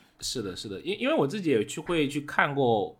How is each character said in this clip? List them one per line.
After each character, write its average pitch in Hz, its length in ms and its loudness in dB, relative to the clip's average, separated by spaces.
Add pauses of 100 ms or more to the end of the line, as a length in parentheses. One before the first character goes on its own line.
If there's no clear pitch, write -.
(180)
是 - 240 -6
的， 90 140 -6
是 - 120 -10
的， 95 120 -8
因-， 196 220 -6
因 254 60 0
为 320 60 2
我 185 100 4
自 190 160 -2
己 165 100 2
也 110 140 4
去， - 160 -10
会 156 280 0
去 139 140 -4
看 147 300 2
过 117 480 2